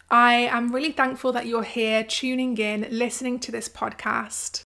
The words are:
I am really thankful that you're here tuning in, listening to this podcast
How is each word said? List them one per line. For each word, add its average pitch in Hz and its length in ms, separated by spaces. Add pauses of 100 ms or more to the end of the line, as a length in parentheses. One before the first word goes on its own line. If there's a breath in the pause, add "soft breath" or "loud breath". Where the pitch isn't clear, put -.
(100)
I 240 240
am 240 400
really 294 160
thankful 254 420
that 233 140
you're 226 160
here 220 400
tuning 254 560
in, 214 320
listening 240 500
to 233 120
this 226 160
podcast - 960 (120)